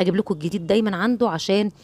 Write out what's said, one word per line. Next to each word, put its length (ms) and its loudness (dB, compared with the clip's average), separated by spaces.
اجيب 160 2
لكم 180 -2
الجديد 320 -4
دايمًا 300 2
عنده 340 0
عشان 400 0